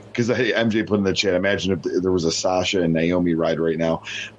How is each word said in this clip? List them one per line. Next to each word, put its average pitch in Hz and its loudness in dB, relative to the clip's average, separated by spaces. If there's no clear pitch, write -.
'cause 117 -2
I, 127 2
M 113 2
J 107 0
put 101 0
in 101 0
the 95 2
chat, 92 0
"Imagine 95 0
if 82 -2
th-, 90 -2
there 92 0
was 87 0
a 82 2
Sasha 92 0
and 82 2
Naomi 87 2
ride 82 0
right 82 0
now." 82 -2